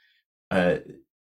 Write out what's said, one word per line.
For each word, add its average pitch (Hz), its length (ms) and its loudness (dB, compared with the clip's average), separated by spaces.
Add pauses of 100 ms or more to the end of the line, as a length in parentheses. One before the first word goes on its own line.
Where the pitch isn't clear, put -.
(520)
uh, 90 260 2 (480)